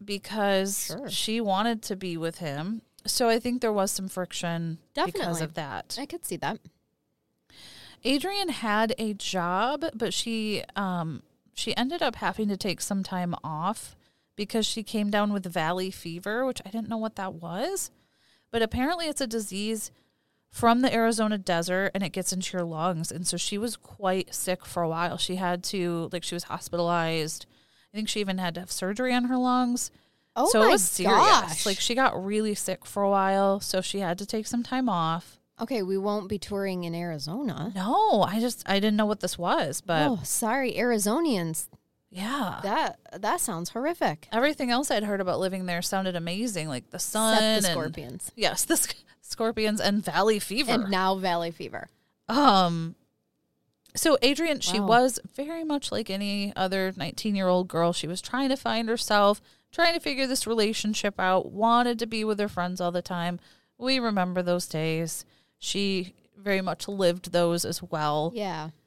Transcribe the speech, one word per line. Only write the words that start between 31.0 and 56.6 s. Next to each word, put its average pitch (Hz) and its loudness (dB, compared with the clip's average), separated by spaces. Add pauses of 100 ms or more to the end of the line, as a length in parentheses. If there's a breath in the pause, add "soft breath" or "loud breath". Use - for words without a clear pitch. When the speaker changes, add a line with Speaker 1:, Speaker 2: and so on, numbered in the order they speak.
Speaker 2:
gosh. 240 6
Speaker 1:
Like, 196 0
she - 0
got 247 2
really 208 0
sick - -6
for 202 -4
a 196 4
while, 196 4
so 190 -2
she - -6
had 180 -2
to 202 -8
take 214 -4
some 240 -2
time 254 -2
off. 170 -2 (240)
Speaker 2:
Okay, 226 -2
we 190 0
won't 202 -2
be 208 -4
touring 190 -4
in 170 -4
Arizona. 170 -4
Speaker 1:
No, 226 4
I 196 0
just, 240 -2
I 196 2
didn't 208 2
know 214 4
what 208 0
this - -4
was, 175 0
but 170 2
Speaker 2:
Oh, 214 0
sorry, 247 0
Arizonians. 214 0 (420)
Speaker 1:
Yeah. 202 -4
Speaker 2:
That, 220 0 (240)
that 240 0
sounds 175 -4
horrific. 254 -2
Speaker 1:
Everything 254 0
else 262 0
I'd 214 2
heard 202 0
about 170 0
living 185 -2
there 175 -2
sounded 185 -2
amazing, 175 -4
like 123 -6
the - -10
sun 220 2
Speaker 2:
Except 220 6
the 220 4
Speaker 1:
and 208 2
Speaker 2:
scorpions. 160 -4
Speaker 1:
Yes, 185 0
the 330 4
sc-, - -2 (260 loud breath)
scorpions 214 0
and 202 2
valley 196 4
fever. 233 -2
Speaker 2:
And 214 2
now 190 2
valley 170 0
fever. - -12 (400)
Speaker 1:
Um, 185 6 (1000)
so 311 6
Adrian, 285 2
she 269 0
Speaker 2:
Wow. 196 2
Speaker 1:
was 240 4 (160)
very 320 -6
much 294 -2
like 220 -4
any 202 -2
other 190 0